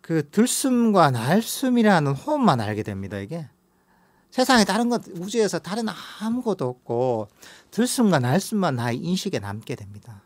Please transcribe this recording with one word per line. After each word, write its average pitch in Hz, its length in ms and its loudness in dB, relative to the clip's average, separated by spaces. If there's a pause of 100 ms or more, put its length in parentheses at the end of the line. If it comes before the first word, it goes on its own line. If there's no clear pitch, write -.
그 156 300 -4
들숨과 226 800 4
날숨이라는 190 1000 2
호흡만 202 480 2
알게 107 220 -4
됩니다, 98 360 -8
이게. 143 300 -10 (840)
세상에 254 320 4
다른 214 240 -2
것, 240 200 -2
우주에서 196 500 -2
다른 208 260 -8 (360)
아무것도 220 460 -4
없고 120 640 -4 (420)
들숨과 220 480 2
날숨만 151 580 0
나의 120 200 -2
인식에 175 420 -4
남게 101 360 -10
됩니다. 104 520 -18